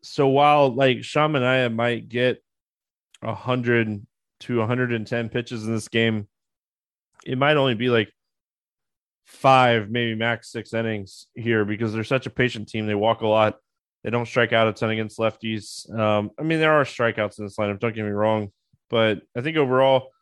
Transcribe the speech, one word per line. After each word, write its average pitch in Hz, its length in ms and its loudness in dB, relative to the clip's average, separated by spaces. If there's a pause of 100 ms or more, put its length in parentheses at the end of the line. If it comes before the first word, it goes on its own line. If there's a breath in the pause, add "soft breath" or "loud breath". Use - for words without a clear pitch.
So - 260 0
while, 143 460 4
like, 127 300 2
Sean 151 300 0
Manaea 127 400 2
might 113 360 -2
get 123 340 -2 (760)
a 113 140 -6
hundred 117 680 0 (360)
to 120 200 -2
a 110 40 0
hundred 123 260 -2
and 110 140 -4
ten 117 240 -4
pitches 113 380 -8
in 113 60 -2
this 110 140 -6
game, 113 400 0 (960)
it 131 120 -6
might 147 200 2
only 135 180 2
be, 123 140 -2
like, 113 220 2 (1120)
five, 123 640 2
maybe 117 240 -4
max 113 380 -4
six 113 220 -12
innings 110 600 -6
here 110 300 0
because 107 300 -2
they're 110 100 -4
such 131 240 -2
a - 20 -8
patient 120 380 -4
team. 110 180 -6
They 107 80 -2
walk 107 280 0
a 113 60 -2
lot. 107 280 4 (480)
They - 60 -6
don't 117 180 -4
strike 117 240 0
out 113 160 4
a 107 60 0
ton 113 160 -4
against 110 280 -6
lefties. 110 800 -6
Um, 104 400 0
I 151 60 -10
mean, 160 160 0
there 156 140 4
are 147 100 4
strikeouts 113 560 -2
in 104 60 -10
this 98 100 -12
lineup, 104 240 -2
don't 113 160 -2
get 110 80 -6
me 104 80 -4
wrong. 107 380 0 (400)
But 110 320 2 (140)
I 120 40 -6
think 160 160 -6
overall 131 560 2 (100)